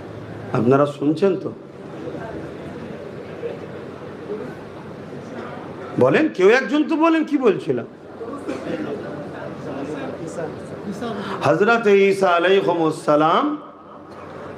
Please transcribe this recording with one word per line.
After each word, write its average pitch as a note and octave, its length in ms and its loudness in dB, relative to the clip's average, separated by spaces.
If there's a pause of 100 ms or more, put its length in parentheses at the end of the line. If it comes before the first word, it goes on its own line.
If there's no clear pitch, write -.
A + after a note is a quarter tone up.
(520)
আপনারা C#3 340 4
শুনছেন D#3 500 2
তো? D3+ 160 -6 (4000)
বলেন, F#3 280 6
কেউ F#3+ 200 6
একজন B3+ 360 6
তো D#4 120 0
বলেন, D#4+ 280 4
কি D4 140 0
বলছিলাম? D3+ 480 2 (3500)
হযরত G#3 440 4
ঈসা G3 420 6
আলাইহিসসালাম, E3+ 1300 4 (960)